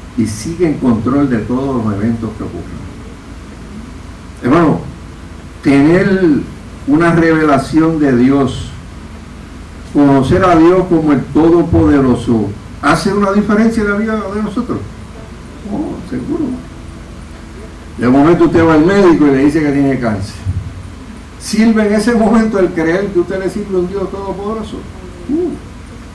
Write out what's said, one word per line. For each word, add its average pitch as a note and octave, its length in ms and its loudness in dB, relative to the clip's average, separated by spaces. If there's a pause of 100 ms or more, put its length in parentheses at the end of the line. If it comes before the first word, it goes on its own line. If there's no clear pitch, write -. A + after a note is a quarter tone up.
(180)
y A2 80 2
sigue E3+ 420 -2
en C#3 100 -2
control B2 520 2
de A#2 100 0
todos B2 440 -2
los G#2+ 100 -2
eventos A2+ 440 -2
que - 60 -8
ocurren. - 440 -12 (1600)
Hermano, - 360 4 (840)
tener E3 800 4 (460)
una E3 260 4
revelación D#3+ 840 4
de C3+ 160 4
Dios, C3 540 2 (1200)
conocer C#3+ 500 4
a F3+ 120 4
Dios F3+ 340 6
como D#3 220 4
el B2+ 140 2
Todopoderoso, D3 1200 4 (320)
¿hace E3+ 320 2
una G3+ 200 2
diferencia G#3+ 500 2
en G3+ 80 0
la G3+ 60 0
vida A3 160 -2 (200)
de G#3+ 100 -4
nosotros? - 360 -4 (920)
Oh, E4 380 -8
seguro. C#4+ 360 -6 (1500)
De A#2 100 -2
momento D#3 380 6
usted E3 180 4
va D#3+ 120 4
al D#3 100 6
médico F3 400 6
y C#3+ 60 6
le C3+ 140 4
dice D3+ 140 2
que D3 120 2
tiene C#3 280 2
cáncer. G#2 360 -4 (1040)
¿Sirve A3 480 2
en G3+ 60 2
ese A3 200 2
momento A3 460 4
el F3+ 100 4
creer E3 380 0
que F#3 120 0
usted F#3+ 200 -2
le F#3+ 100 -4
sirve G3 260 -6
a F3+ 40 0
un F3+ 80 0
Dios F#3+ 240 -6
todopoderoso? G3 680 -8 (520)
Uh, C#4 200 0 (640)